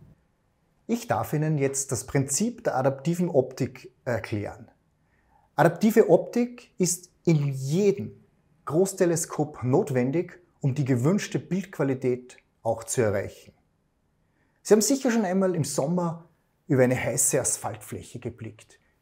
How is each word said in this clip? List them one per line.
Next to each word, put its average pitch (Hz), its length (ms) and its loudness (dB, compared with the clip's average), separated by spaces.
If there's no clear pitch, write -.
Ich 233 220 -4
darf 110 260 -2
Ihnen 156 240 0
jetzt 135 340 -2
das 123 140 -4
Prinzip 196 580 -2
der - 120 -2
adaptiven 156 540 0
Optik - 640 -2
erklären. 110 640 -6
Adaptive 180 540 4
Optik 240 680 2
ist - 320 -2
in 151 240 4
jedem 139 640 0
Großteleskop 165 1000 0
notwendig, 139 760 0
um 131 160 0
die 147 100 0
gewünschte 139 540 0
Bildqualität 131 960 -4
auch 113 220 -4
zu - 180 -2
erreichen. 98 520 -2
Sie - 120 4
haben 220 80 8
sicher 269 280 0
schon 226 160 2
einmal 185 300 2
im 151 80 0
Sommer 165 640 -2
über 131 160 4
eine 123 180 2
heiße 123 400 0
Asphaltfläche - 800 -8
geblickt. - 600 -14